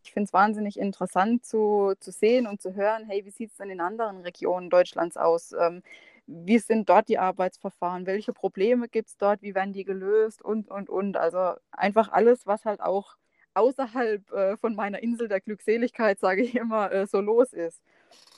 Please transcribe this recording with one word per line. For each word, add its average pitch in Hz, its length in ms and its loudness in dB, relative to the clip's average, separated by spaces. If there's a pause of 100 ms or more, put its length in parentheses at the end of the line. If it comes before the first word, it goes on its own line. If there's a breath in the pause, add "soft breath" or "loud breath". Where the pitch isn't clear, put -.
Ich - 100 -20
find's 208 200 -2
wahnsinnig 208 460 2
interessant 196 680 0
zu, 208 560 2
zu 190 100 -18
sehen 233 380 2
und 202 120 -10
zu 185 140 -10
hören, 214 320 -2
hey, 202 180 -6
wie 202 60 -20
sieht's 220 280 -14
denn 196 120 -12
in 185 100 -8
anderen 196 420 -6
Regionen 180 480 -4
Deutschlands 175 460 2
aus? 165 360 0
Ähm, 170 300 -2 (440 loud breath)
wie 175 320 0
sind 220 300 0
dort 190 200 6
die 214 100 2
Arbeitsverfahren? 185 880 -4
Welche 202 260 -4
Probleme 233 560 0
gibt's - 280 -6
dort? 202 260 0
Wie 196 120 -10
werden 196 180 -2
die 190 120 -10
gelöst? 202 580 -2
Und, 214 260 -6
und, 196 220 -10
und. 196 260 -2
Also 175 380 0 (160)
einfach 208 400 0
alles, 233 380 4
was 214 160 -2
halt 208 160 -4
auch 196 340 -4 (400)
außerhalb, 226 800 0
äh, 196 240 0
von 233 180 -4
meiner 202 300 -6
Insel 233 240 -2
der 196 120 0
Glückseligkeit, 220 760 -2
sage 190 240 2
ich 240 140 -2
immer, 220 340 -2
äh, 196 160 0
so 196 140 0
los 226 320 2
ist. 170 280 -6 (580 soft breath)